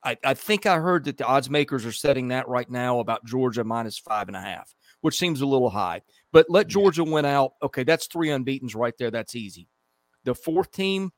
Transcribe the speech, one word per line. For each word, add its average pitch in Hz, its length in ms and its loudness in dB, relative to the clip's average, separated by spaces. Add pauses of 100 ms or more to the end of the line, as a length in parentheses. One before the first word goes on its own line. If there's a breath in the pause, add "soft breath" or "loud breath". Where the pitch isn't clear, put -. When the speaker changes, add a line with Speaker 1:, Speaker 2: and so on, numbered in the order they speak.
Speaker 1:
I, 127 200 -4
I 135 100 2
think 208 320 -2
I 190 140 4
heard 170 260 2
that 143 120 -6
the 131 80 -4
odds 131 240 2
makers 139 360 0
are 117 60 -6
setting 127 380 0
that 127 180 -2
right 123 220 -4
now 123 300 0
about 113 260 -4
Georgia 120 380 0
minus 113 340 -4
five 104 300 -6
and 98 100 -10
a 92 40 -10
half, 95 320 -12 (280 soft breath)
which 156 160 0
seems 160 240 -2
a 139 40 0
little 131 240 4
high. 92 320 -4 (300 soft breath)
But 160 180 8
let 175 180 4
Speaker 2:
Yeah. - 60 -10
Speaker 1:
Georgia 185 300 4
win 156 220 0
out. 139 360 2
Okay, - 220 -4
that's 160 240 0
three 165 220 -4
unbeatens 131 460 -4
right 120 220 -2
there. 120 140 -4
That's 113 240 -8
easy. 95 320 -12 (560)
The 247 120 0
fourth 170 360 -2
team 190 460 -2